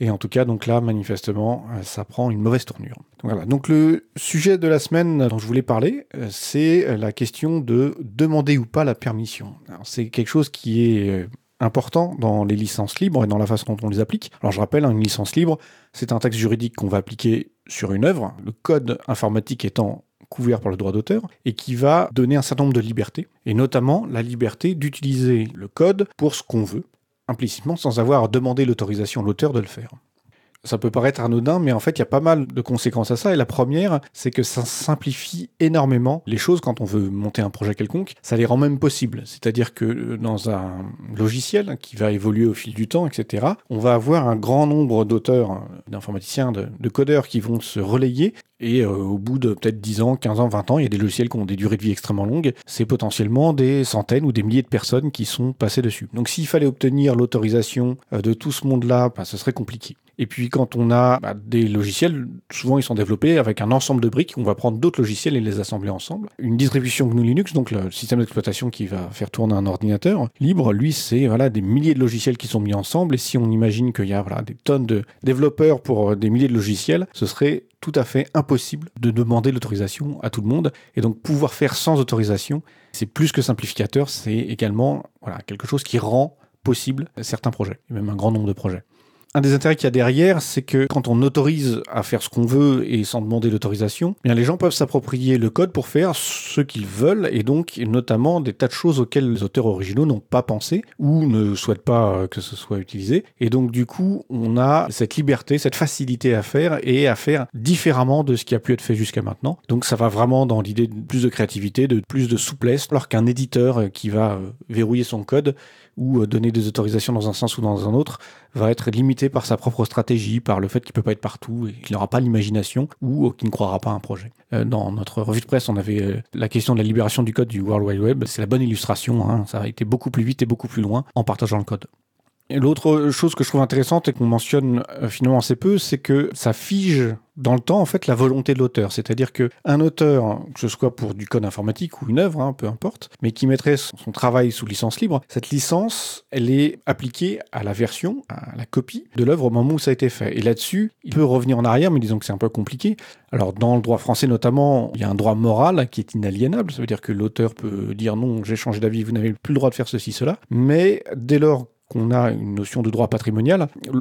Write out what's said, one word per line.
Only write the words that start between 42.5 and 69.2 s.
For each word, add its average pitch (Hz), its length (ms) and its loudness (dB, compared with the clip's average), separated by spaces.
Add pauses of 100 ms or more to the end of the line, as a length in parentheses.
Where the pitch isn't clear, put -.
fil - 180 -12
du 107 160 -4
temps, 170 180 0
et 139 60 -2
cetera, 123 460 -2 (100)
on 113 100 -4
va 120 140 4
avoir 131 340 2
un 113 100 2
grand 127 300 2
nombre 135 380 2
d'auteurs, 113 460 2
euh, 95 60 -4 (340)
d'informaticiens, 104 600 -4
de, 98 180 -4 (120)
de 117 80 -2
codeurs 139 400 2
qui 117 120 -2
vont 113 200 -2
se - 180 -8
relayer. 127 540 2 (260)
Et, 117 220 0
euh, 107 80 2
au 98 300 -2
bout 123 200 -4
de 120 140 0
peut-être 107 300 -2
dix 107 180 -4
ans, 123 160 2
quinze 107 240 -2
ans, 123 80 4
vingt 104 220 -2
ans, 139 80 4
il 147 60 2
y - 20 0
a - 20 0
des 104 80 -2
logiciels 107 320 0
qui 120 80 -6
ont 107 80 -2
des 95 120 -4
durées 104 200 0
de 98 60 -4
vie 104 100 2
extrêmement 101 320 -2
longues. 135 300 0 (100)
C'est - 220 -2
potentiellement 120 680 2
des 135 320 2
centaines 120 400 0
ou 135 80 2
des 113 100 2
milliers 117 200 2
de - 60 -6
personnes 131 420 0
qui 110 160 -6
sont 123 260 -2
passées 117 300 -2
dessus. 107 320 -4
Donc 117 160 -2
s'il 160 160 -4
fallait 151 180 2
obtenir 135 520 2
l'autorisation, 120 840 0 (160)
euh, 104 80 -2
de 113 100 2
tout 127 180 -4
ce - 160 -4
monde-là, 123 480 2
bah, 95 120 -10
ce 104 100 -10
serait 127 160 -2
compliqué. - 460 -10 (180)
Et 120 120 -4
puis 120 200 -6
quand 123 280 0
on 120 160 4
a, 123 260 4
bah, 101 160 -6
des 110 320 0
logiciels, 107 640 0 (200)
souvent 131 300 0
ils 131 60 2
sont 120 100 -4
développés 110 420 2
avec 113 240 0
un 110 120 2
ensemble 135 280 2
de 117 80 2
briques, - 280 -2
on 123 80 -4
va 101 100 2
prendre 113 240 -2
d'autres 170 220 0
logiciels 110 340 -2
et 123 60 0
les 104 180 -2
assembler 101 320 -6
ensemble. 180 380 -10 (100)
Une 117 180 -2
distribution 127 520 0
gnu 117 160 2
Linux, 156 280 2
donc 131 200 0
le 95 180 -4
système 120 300 -2
d'exploitation 110 500 -4
qui 107 160 -8
va 90 240 -6
faire - 220 -10